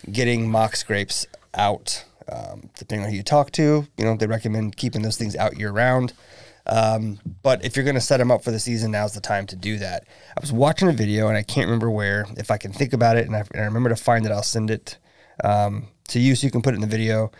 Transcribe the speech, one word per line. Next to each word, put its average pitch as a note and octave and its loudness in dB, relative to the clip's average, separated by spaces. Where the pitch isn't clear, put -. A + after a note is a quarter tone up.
getting A#2 0
mock A2 2
scrapes - -4
out. - -2
Um, - -14
depending G#2 -6
on G#2+ -4
who G2+ -2
you G2+ -6
talk D3 2
to, D3+ 2
you G#2+ -4
know, A2+ 2
they A2 0
recommend G#2+ -2
keeping A2+ -4
those A2 -2
things G#2+ -4
out - -2
year G#2 -6
round. B2+ 2
Um, A2 2
but C3 2
if - -6
you're C3 0
gonna C3+ 2
set C3 4
'em B2 4
up A#2 4
for B2 -4
the A2 -2
season, A2+ -2
now's G#2 -2
the G2+ -10
time G2 -2
to - -14
do G2+ -4
that. F#2+ -6
I - -4
was D3 -4
watching D3 4
a D#3 4
video, G#2+ 2
and G#2+ 2
I G#2 -2
can't G#2+ 0
remember A2+ 0
where. G#2 0
If G#2 -6
I G#2+ 0
can G2+ -10
think C3 -2
about A#2 4
it, A2+ 2
and A2 -4
I, G#2+ -2
and - -4
I G#2+ -2
remember A#2 0
to A2+ 0
find A2+ 2
it, G#2+ 0
I'll G#2 -2
send A2 -2
it, - -8
um, G#2 0
to A#2+ -2
you C3 6
so C#3 2
you A#2 -2
can A#2 0
put C3 2
it G2+ -4
in G2+ -2
the G#2+ 0
video, A2 0